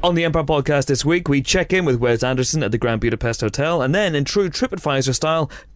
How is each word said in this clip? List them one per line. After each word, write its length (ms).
On 120
the 80
Empire 200
Podcast 440
this 180
week, 240
we 140
check 280
in 140
with 140
Wes 240
Anderson 400
at 80
the 80
Grand 220
Budapest 400
Hotel, 420
and 100
then, 220
in 100
true 240
TripAdvisor 640
style, 380